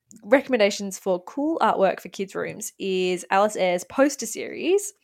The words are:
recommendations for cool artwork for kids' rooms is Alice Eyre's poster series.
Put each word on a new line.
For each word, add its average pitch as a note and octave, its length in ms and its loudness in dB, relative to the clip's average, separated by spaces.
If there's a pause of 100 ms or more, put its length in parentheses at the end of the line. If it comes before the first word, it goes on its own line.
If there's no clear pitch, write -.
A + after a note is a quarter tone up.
(220)
recommendations G#3 760 2
for F3+ 280 -2
cool D4+ 360 -4
artwork F#3+ 380 2
for - 120 -16
kids' G3 260 -8
rooms E3+ 420 -8
is F#3 500 -2
Alice G3+ 280 2
Eyre's F3+ 260 2
poster C#4 440 0
series. - 640 -2 (120)